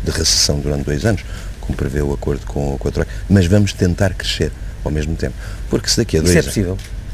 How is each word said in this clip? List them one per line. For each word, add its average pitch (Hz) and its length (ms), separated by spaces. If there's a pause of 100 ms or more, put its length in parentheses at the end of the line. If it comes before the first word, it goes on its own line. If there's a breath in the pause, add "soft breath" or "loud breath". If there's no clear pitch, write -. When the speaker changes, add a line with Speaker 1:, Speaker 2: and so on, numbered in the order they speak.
Speaker 1:
de - 60
recessão - 500
durante 71 240
dois 71 220
anos, 113 180 (380 loud breath)
como - 120
prevê 71 280
o 71 100
acordo 69 320
com, 69 320
com 71 120
a - 20
Troika, 80 200 (160 loud breath)
mas 95 200
vamos 104 260
tentar 92 400
crescer - 400 (320)
ao 71 80
mesmo 76 240
tempo. 69 180 (360 loud breath)
Porque - 180
se - 80
daqui 107 220
a - 20
Speaker 2:
Isso 78 60
Speaker 1:
dois 87 100
Speaker 2:
é 160 40
Speaker 1:
an- - 40
Speaker 2:
possível? 98 340 (360)